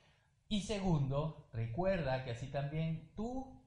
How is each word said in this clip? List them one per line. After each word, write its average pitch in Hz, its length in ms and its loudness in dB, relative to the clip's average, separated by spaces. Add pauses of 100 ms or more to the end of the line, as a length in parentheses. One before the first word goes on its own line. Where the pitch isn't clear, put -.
(460)
Y 208 140 2
segundo, 156 920 2
recuerda 131 720 2
que 127 80 -4
así 123 160 -6
también 156 680 -2
tú 254 520 -4